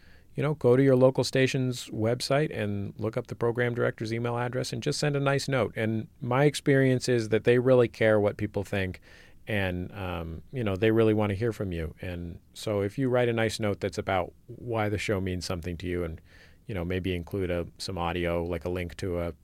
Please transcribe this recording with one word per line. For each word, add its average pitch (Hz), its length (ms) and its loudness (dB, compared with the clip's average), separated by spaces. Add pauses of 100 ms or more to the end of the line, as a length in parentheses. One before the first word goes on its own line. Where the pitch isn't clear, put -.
(360)
you 135 80 -2
know, 151 100 0
go 127 240 4
to 135 60 6
your 135 120 6
local 131 280 6
station's 127 640 0
website 123 680 0
and 101 440 -4
look 110 180 -4
up 120 100 -4
the 110 80 -10
program 120 380 0
director's 117 400 -2
email 120 240 -2
address 123 340 -4
and 120 120 -6
just 147 160 -2
send 147 160 0
a 143 40 0
nice 139 280 0
note. 127 280 0
And 110 320 -2 (140)
my 127 240 2
experience 135 640 4
is 117 200 0
that 107 140 2
they 123 140 6
really 123 300 6
care 110 320 4
what 101 180 2
people 104 260 -4
think, 95 380 -4 (460)
and, 92 460 -2
um, 87 500 -8 (100)
you 123 100 -4
know, 98 120 0
they 110 160 4
really 110 240 6
wanna 104 180 2
hear 113 180 -2
from 101 200 -6
you. 80 300 -6
And 87 360 -10 (160)
so 104 280 -4
if 101 180 -4
you 131 100 0
write 123 200 2
a 117 40 0
nice 110 260 0
note 104 200 -2
that's 101 180 -4
about 95 340 -2 (140)
why 113 440 -4
the 104 100 -2
show 101 200 -2
means 90 240 -4
something 87 340 -6
to 90 100 -8
you 87 160 -2
and, 80 180 -8 (460)
you 110 80 -8
know, 87 100 -4
maybe 92 300 -2
include 87 340 -4
a, 87 160 -2 (140)
some 95 180 -8
audio, 85 480 -2
like 87 180 -4
a 90 60 -4
link 90 280 -6
to 87 220 -4
a 85 140 -6 (100)